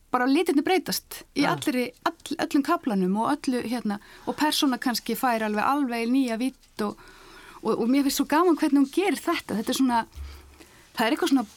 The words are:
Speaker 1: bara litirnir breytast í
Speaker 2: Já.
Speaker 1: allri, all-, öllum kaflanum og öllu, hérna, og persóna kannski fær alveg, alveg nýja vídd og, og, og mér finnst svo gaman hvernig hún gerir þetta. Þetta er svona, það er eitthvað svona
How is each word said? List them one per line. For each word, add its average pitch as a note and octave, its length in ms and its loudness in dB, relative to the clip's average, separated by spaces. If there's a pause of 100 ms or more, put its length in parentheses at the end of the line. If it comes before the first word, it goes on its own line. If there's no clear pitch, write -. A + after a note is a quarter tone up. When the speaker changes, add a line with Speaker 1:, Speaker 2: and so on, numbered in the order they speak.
(120)
Speaker 1:
bara B3 160 2
litirnir D4+ 400 2
breytast - 640 -2
í C#4+ 160 0
Speaker 2:
Já. D#4+ 80 2
Speaker 1:
allri, B3+ 320 -2 (160)
all-, - 420 -6
öllum D4+ 240 0
kaflanum G3+ 560 0
og A#3 80 0
öllu, B3+ 320 -2
hérna, A3 380 -6 (260)
og B3 80 -4
persóna D4 480 2
kannski A3+ 320 -2
fær A3+ 320 0
alveg, G#3 160 -2
alveg A#3+ 480 0
nýja B3+ 260 0
vídd B3+ 460 -6
og, G#3 160 -6 (640)
og, A3 80 0
og A3 160 0
mér C4+ 160 2
finnst C4+ 160 0
svo C4+ 80 0
gaman E4 320 4
hvernig C#4+ 240 4
hún C4+ 80 0
gerir F4+ 320 0
þetta. - 320 -4
Þetta A3 160 -2
er - 80 0
svona, A#3+ 240 2 (840)
það A3 180 0
er C#4 80 2
eitthvað E4+ 160 0
svona B3+ 260 2